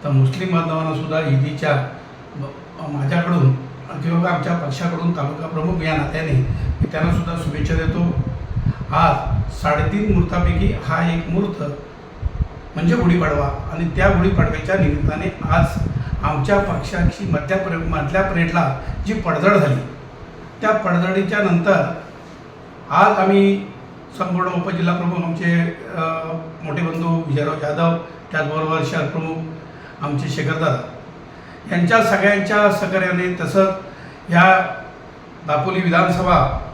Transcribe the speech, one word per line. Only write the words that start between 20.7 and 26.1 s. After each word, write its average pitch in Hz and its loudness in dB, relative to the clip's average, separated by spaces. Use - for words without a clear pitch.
पडझडीच्या 190 0
नंतर 175 2
आज 190 4
आम्ही 196 4
संपूर्ण 185 0
उपजिल्हा 175 0
प्रमुख 175 -2
आमचे, 170 2
अ, 165 -2